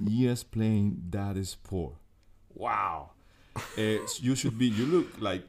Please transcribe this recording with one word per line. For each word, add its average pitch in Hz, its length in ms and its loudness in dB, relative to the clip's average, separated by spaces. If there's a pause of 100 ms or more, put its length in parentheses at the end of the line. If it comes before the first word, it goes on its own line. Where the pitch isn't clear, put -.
years 123 360 4
playing 110 680 2
that 98 360 -2
sport. 85 480 -6 (600)
Wow. 98 560 -2 (680)
Uh, 110 280 2
s-, - 180 -8
you 127 140 2
should 123 220 -2
be, 127 80 4
you 117 200 2
look 165 200 4 (140)
like 95 280 -2